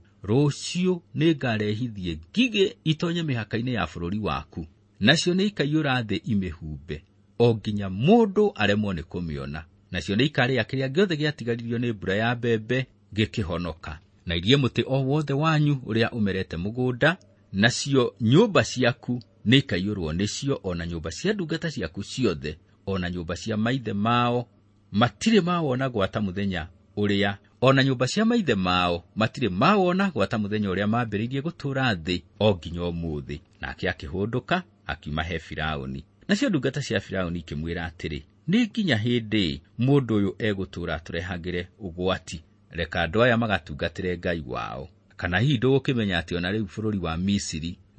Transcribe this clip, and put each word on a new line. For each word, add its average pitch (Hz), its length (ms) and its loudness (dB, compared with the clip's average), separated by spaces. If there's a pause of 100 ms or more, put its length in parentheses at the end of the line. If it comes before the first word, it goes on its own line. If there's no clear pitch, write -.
(240)
rũciũ 147 760 0 (160)
nĩngarehithie 110 1000 0 (140)
ngigĩ 214 420 2 (100)
itonye 165 380 0
mĩhaka-inĩ 120 500 -2
ya 101 120 0
bũrũri 85 360 -4
waku, 80 460 -6 (340)
nacio 165 340 4
nĩikaiyũra 151 680 0
thĩ 104 160 -2 (140)
imĩhumbe, 76 680 -4 (380)
o 120 160 6
nginya 104 340 -4
mũndũ 202 640 4
aremwo 104 380 2
nĩ 78 100 -4
kũmĩona. 76 600 -6 (280)
Nacio 90 260 -2
nĩikarĩa 127 460 2
kĩrĩa 135 260 -4
gĩothe 175 320 2
gĩatigaririo 117 580 -2
nĩ 120 160 0
mbura 92 200 -2
ya 113 200 2
mbembe 120 520 0 (280)
gĩkĩhonoka. 85 840 -2 (280)
Na 85 100 -2
irie 98 200 4
mũtĩ 123 300 2
o 135 180 0
wothe 143 280 0
wanyu 151 420 2 (120)
ũrĩa 110 240 2
ũmerete 95 460 -2
mũgũnda, 123 600 0 (360)
nacio 120 680 2
nyũmba 139 440 6
ciaku 123 560 -2 (260)
nĩikaiyũrwo 98 640 2
nĩcio, 104 500 -2
o 92 120 -4
na 85 120 -6
nyũmba 82 240 -6
cia 196 220 -2
ndungata 165 380 -4
ciaku 98 340 -6
ciothe, 78 540 -2 (280)
o 95 120 -2
na 90 120 -4
nyũmba 87 260 -6
cia 107 200 -4
maithe 113 360 -2
mao, 120 560 0 (440)
matirĩ 151 500 2
mawona 147 460 0
gwata 113 320 0
mũthenya 95 460 -2 (300)
ũrĩa, 101 380 2 (260)
o 131 120 6
na 135 120 4
nyũmba 131 220 0
cia 208 180 0
maithe 220 300 2
mao 90 500 2 (120)
matirĩ 110 340 0
mawona 180 600 2
gwata 107 280 0
mũthenya 104 320 -2
ũrĩa 95 160 0
maambĩrĩirie 117 540 -2
gũtũũra 135 540 -2
thĩ, 87 280 -2 (180)
o 104 160 6
nginya 82 240 -8
ũmũthĩ.'" 80 580 -6 (220)
Nake 73 300 -6
akĩhũndũka, 110 720 -4 (240)
akiuma 76 360 -6
he 85 160 -4
Firaũni. 71 640 -6 (240)
Nacio 208 200 2
ndungata 135 320 0
cia 107 200 -2
Firaũni 87 400 -4
ikĩmwĩra 82 500 -6
atĩrĩ, - 320 -8 (260)
"Nĩ 220 220 4
nginya 180 260 0
hĩndĩ 107 640 0 (180)
mũndũ 127 420 4
ũyũ 98 180 2
egũtũũra 95 600 -4
atũrehagĩre 87 680 -6 (160)
ũgwati? 90 580 -4 (300)
Reka 85 360 -2
andũ 95 160 2
aya 120 140 4
magatungatĩre 90 800 -2
Ngai 87 280 -4
wao. 60 420 -8 (280)
Kana 90 220 0
hihi 131 200 4
ndũgũkĩmenya 117 600 2
atĩ 85 160 -4
o 87 40 -2
na 90 120 -2
rĩu 110 140 0
bũrũri 107 320 -4
wa 82 180 -2
Misiri 90 640 -2 (200)